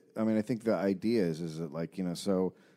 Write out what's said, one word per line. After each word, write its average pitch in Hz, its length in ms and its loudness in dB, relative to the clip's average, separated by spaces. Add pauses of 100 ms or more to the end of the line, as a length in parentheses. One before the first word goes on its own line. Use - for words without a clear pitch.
(160)
I 113 60 0
mean, 110 160 4
I 107 40 4
think 110 200 -4
the 107 140 2
idea 98 480 2
is, 80 160 0
is 80 180 -6
that, 80 140 -6
like, 82 260 -6
you 95 60 -2
know, 87 100 -2
so 92 400 0 (220)